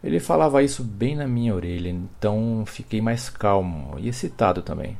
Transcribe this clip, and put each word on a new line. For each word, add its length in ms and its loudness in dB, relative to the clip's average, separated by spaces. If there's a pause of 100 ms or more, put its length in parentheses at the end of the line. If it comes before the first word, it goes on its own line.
Ele 160 2
falava 420 4
isso 220 2
bem 320 -2
na 100 -2
minha 300 2
orelha, 320 -4
então 760 -2
fiquei 340 -6
mais 300 0
calmo 680 0
e 120 -4
excitado 520 0
também. 380 -6